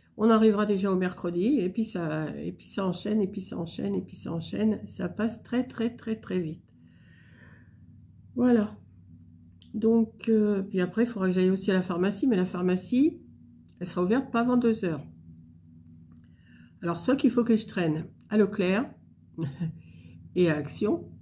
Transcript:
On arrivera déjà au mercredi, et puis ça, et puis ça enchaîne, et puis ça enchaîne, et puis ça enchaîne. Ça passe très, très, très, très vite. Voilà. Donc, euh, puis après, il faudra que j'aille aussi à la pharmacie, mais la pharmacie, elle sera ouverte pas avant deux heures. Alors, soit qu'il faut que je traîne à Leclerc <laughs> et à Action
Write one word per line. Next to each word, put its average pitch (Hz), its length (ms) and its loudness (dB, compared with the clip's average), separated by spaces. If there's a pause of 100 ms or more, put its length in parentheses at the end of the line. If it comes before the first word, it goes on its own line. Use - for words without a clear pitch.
(160)
On 220 140 2
arrivera 214 360 6
déjà 202 240 0
au 185 60 2
mercredi, 185 640 0
et 180 80 0
puis 202 160 -4
ça, 156 540 -4
et 170 160 -8
puis - 140 -18
ça 190 200 -4
enchaîne, 208 340 -2
et 190 60 0
puis 196 140 -8
ça - 160 -10
enchaîne, 185 360 -6
et 185 80 -2
puis - 140 -16
ça - 160 -10
enchaîne. 202 560 -2
Ça 180 220 -8
passe 220 340 -4
très, 247 240 -4
très, 233 300 -4
très, 220 180 -6
très 190 240 -4
vite. 165 220 -6 (1700)
Voilà. 120 420 2 (960)
Donc, 226 560 2
euh, 208 320 4
puis 190 200 -2
après, 180 220 0
il 240 40 2
faudra 190 200 -2
que 185 60 2
j'aille 185 160 4
aussi 190 220 0
à - 20 4
la 185 80 4
pharmacie, 190 460 0
mais 240 80 4
la 185 100 2
pharmacie, 185 760 0 (600)
elle 180 80 -8
sera 180 160 -2
ouverte 240 280 0
pas 233 100 2
avant 247 160 2
deux 226 280 2
heures. 156 180 -2 (1800)
Alors, 170 180 -4
soit 254 160 2
qu'il 277 160 4
faut 240 120 2
que 226 120 4
je 214 100 -2
traîne 160 400 -2 (240)
à 208 80 2
Leclerc 202 520 2 (480)
<laughs> - 960 -10
et 180 140 4
à 151 60 2
Action 208 540 -4 (120)